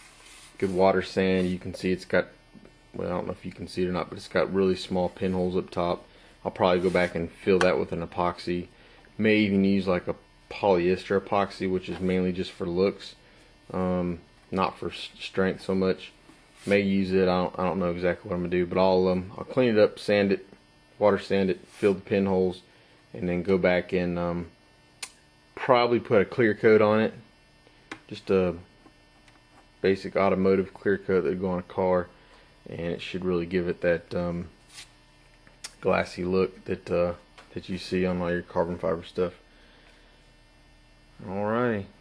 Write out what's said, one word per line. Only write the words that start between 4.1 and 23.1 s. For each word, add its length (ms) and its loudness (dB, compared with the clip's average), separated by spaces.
it's 100 -16
got 260 0
really 220 2
small 340 -4
pinholes 460 -2
up 140 -4
top. 360 -4
I'll 60 -4
probably 300 2
go 80 2
back 260 2
and 160 -4
fill 280 2
that 200 2
with 120 -4
an 140 -6
epoxy. 600 -4
May 200 4
even 260 4
use, 240 2
like, 200 0
a 80 -4
polyester 680 2
epoxy, 500 -2
which 200 -4
is 100 -8
mainly 320 0
just 200 -6
for 140 -10
looks, 500 -2
um, 460 -2
not 260 0
for 140 -8
s-, 180 -12
strength 440 -2
so 120 -2
much. 360 -2
May 140 4
use 320 0
it. 120 4
I 200 2
don't, 160 -6
I 40 -2
don't 160 0
know 120 0
exactly 380 -2
what 60 -4
I'm 80 -2
gonna 80 -4
do, 140 2
but 120 -4
I'll, 320 4
um, 280 -2
I'll 60 -8
clean 260 0
it 80 2
up, 220 4
sand 320 2
it, 160 -2
water 200 4
sand 300 0
it, 180 -4
fill 260 2
the 80 -10
pinholes, 600 0